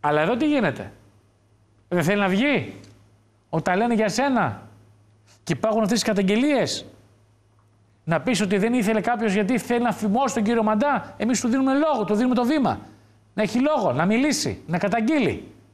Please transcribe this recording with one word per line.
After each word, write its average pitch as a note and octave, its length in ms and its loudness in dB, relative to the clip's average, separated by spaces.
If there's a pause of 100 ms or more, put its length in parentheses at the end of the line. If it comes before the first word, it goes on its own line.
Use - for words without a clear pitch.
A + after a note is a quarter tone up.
Αλλά D3+ 200 2
εδώ G3 160 0
τι D4+ 100 -2
γίνεται; D#3 460 -2 (960)
Δεν F3 160 0
θέλει G3+ 160 2
να G3 80 2
βγει; G3 520 0 (720)
Όταν F3+ 280 0
λένε A#3 160 0
για G#3+ 140 2
σένα A3+ 540 -2 (840)
και - 80 -4
υπάρχουν A3 300 0
αυτές G#3 180 0
τις - 80 -2
καταγγελίες, G#3 760 0 (1200)
να D#3+ 160 0
πεις F#3 200 -2
ότι G3+ 180 0
δεν A3+ 140 0
ήθελε A3 280 0
κάποιος A3 320 0
γιατί G#3 260 0
θέλει A#3+ 240 -2
να A#3 100 0
φημώσει G#3+ 420 0
τον A#3 80 0
κύριο A#3 200 2
Μαντά, G#3+ 540 0
εμείς A3+ 240 -2
του B3 80 -2
δίνουμε C4+ 260 2
λόγο, C#4+ 300 2
του G3 100 0
δίνουμε B3 200 2
το A#3+ 100 2
βήμα. A#3+ 340 2 (560)
Να G3+ 80 -2
έχει G#3+ 180 0
λόγο, B3+ 320 2
να D3+ 140 2
μιλήσει, A3 600 0
να E3+ 120 -4
καταγγείλει. G#3+ 720 0 (220)